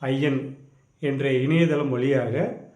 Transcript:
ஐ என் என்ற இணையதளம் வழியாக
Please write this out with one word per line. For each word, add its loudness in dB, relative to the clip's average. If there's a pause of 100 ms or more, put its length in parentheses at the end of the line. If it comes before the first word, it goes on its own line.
ஐ -2
என் -2 (500)
என்ற 0 (120)
இணையதளம் 2
வழியாக 0 (420)